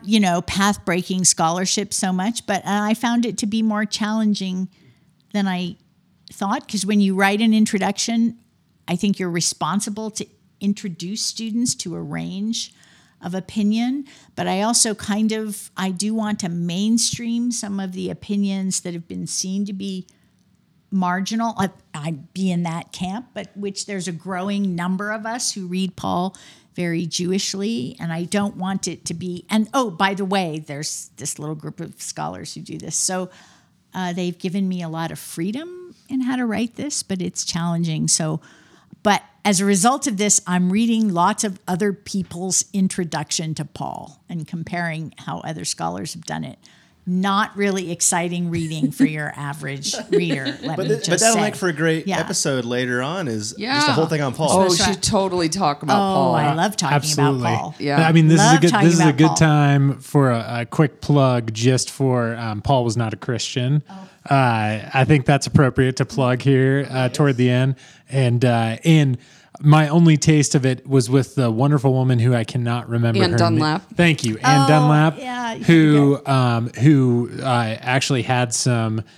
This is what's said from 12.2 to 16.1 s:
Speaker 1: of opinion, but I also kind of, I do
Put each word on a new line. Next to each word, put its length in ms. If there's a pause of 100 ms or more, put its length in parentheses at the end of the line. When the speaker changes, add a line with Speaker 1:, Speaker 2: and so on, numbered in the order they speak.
Speaker 1:
of 120
opinion, 720 (300)
but 140
I 140
also 320
kind 380
of, 440
I 140
do 240